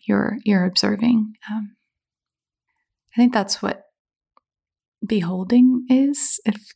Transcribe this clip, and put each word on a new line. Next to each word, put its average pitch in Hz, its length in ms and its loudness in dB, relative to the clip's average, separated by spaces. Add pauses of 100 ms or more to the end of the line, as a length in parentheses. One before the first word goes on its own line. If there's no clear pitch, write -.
you're, 202 380 -2
you're 196 220 2
observing. 214 680 0 (180)
Um, 214 240 -8 (1400)
I - 60 -20
think 247 120 4
that's 208 300 -2
what - 200 -6 (1200)
beholding 226 840 2
is, 277 560 0
if 208 120 -2 (200)